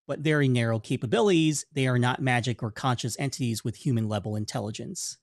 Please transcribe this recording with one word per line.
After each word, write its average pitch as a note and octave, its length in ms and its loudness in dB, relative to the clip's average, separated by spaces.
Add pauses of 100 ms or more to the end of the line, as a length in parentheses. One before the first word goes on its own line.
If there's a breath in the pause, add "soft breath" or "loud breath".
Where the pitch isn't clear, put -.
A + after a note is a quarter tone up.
but C#3 140 -6
very D3 260 4
narrow A#2 320 2
capabilities. D#3+ 920 2
They C3+ 140 0
are B2 140 2
not B2 200 2
magic B2 440 0
or A#2 80 -4
conscious B2 480 -2
entities B2+ 440 -4
with A#2 120 -4
human-level G#2+ 600 -2
intelligence. G#2+ 880 -6